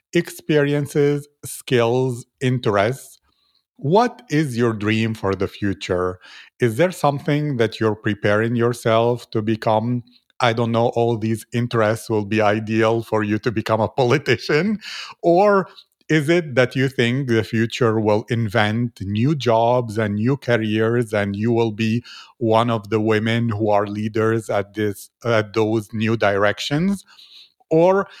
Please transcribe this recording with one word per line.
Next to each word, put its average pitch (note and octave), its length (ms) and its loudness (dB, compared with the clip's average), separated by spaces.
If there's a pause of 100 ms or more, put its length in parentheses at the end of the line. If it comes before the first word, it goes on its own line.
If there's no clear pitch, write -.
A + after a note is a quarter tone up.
(120)
experiences, D3 1160 0 (160)
skills, B2 800 -2 (160)
interests. B2 800 -2 (580)
What A3+ 540 0
is D3 260 0
your A#2 160 2
dream A2 420 0
for G2 200 -2
the F#2 140 -2
future? F#2 720 -4 (420)
Is A2+ 160 0
there F3 160 2
something D3 640 -2
that A2+ 240 -2
you're A2 160 0
preparing G#2+ 600 0
yourself A#2 760 0
to A2 120 -2
become? A2 640 0 (360)
I A#2+ 120 2
don't A#2 200 -2
know, A#2 220 2
all A#2 240 0
these A2 340 -4
interests A#2 560 0
will G#2+ 160 0
be G#2+ 160 0
ideal A2 640 2
for A2 200 -2
you G#2+ 180 0
to A2 120 -4
become A2 280 -2
a G#2 80 0
politician? C#3 880 0 (440)
Or F#3+ 460 4 (400)
is D3+ 200 2
it E3 280 0
that B2+ 200 2
you C3 120 2
think B2+ 400 0
the A2 140 2
future A2+ 560 0
will G#2+ 300 0
invent A2+ 720 -2
new G#2+ 340 0
jobs A#2 640 0
and G#2 180 -2
new B2 200 0
careers, A2+ 760 0
and G2+ 200 -2
you A2 180 -2
will A2+ 200 0
be A2+ 320 -2 (340)
one A2+ 320 2
of G#2+ 200 -4
the A2 100 2
women A2+ 480 0
who G#2+ 220 -2
are G#2 160 2
leaders A2 640 -2
at G2+ 240 -2
this, G#2 360 -4 (140)
at G#2+ 300 0
those A2 380 0
new A2 240 -2
directions? A2 880 0 (640)
Or F#3 380 4 (120)